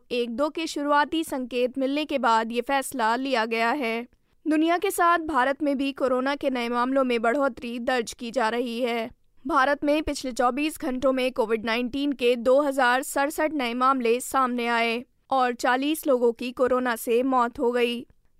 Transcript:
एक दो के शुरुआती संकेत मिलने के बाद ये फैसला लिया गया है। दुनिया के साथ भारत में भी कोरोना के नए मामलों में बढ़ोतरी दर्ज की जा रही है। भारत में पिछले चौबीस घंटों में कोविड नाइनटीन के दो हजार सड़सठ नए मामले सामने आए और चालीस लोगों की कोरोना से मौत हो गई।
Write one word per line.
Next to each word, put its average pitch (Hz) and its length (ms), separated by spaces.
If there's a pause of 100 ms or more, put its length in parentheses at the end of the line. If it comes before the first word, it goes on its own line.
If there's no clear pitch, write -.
(120)
एक 240 180
दो 254 200
के 320 180
शुरुआती 294 560
संकेत 254 540
मिलने 277 280
के 285 120
बाद 226 340
ये 233 100
फैसला 262 540
लिया 262 300
गया 226 260
है। 233 360 (380)
दुनिया 320 320
के 381 140
साथ 339 360
भारत 269 360
में 285 140
भी 277 140
कोरोना 262 440
के 285 140
नए 240 200
मामलों 247 340
में 240 180
बढ़ोतरी 240 600
दर्ज 247 320
की 233 180
जा 226 180
रही 233 320
है। 240 280 (360)
भारत 277 380
में 302 200
पिछले 277 280
चौबीस 254 480
घंटों 262 340
में 254 180
कोविड 233 340
नाइनटीन 247 480
के 240 240
दो 254 240
हजार 269 420
सड़सठ 311 500
नए 247 220
मामले 247 460
सामने 247 480
आए 233 340 (280)
और 254 240
चालीस 277 520
लोगों 247 260
की 247 200
कोरोना 247 420
से 233 300
मौत 247 340
हो 247 120
गई। 240 340 (340)